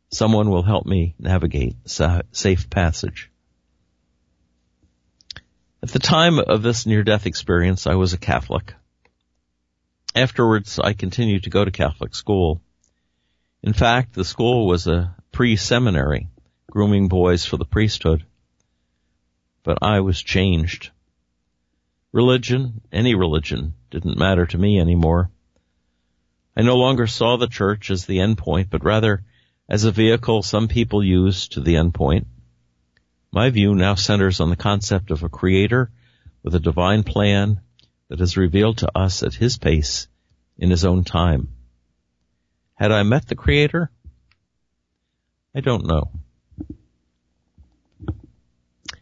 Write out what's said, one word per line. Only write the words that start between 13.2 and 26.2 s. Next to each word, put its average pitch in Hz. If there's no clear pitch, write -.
In 110
fact, 123
the 92
school 120
was 87
a 87
pre-seminary, 104
grooming 104
boys 90
for -
the -
priesthood. 92
But -
I 104
was 95
changed. 90
Religion, 127
any 117
religion, 78
didn't 87
matter 87
to 87
me 101
anymore. 85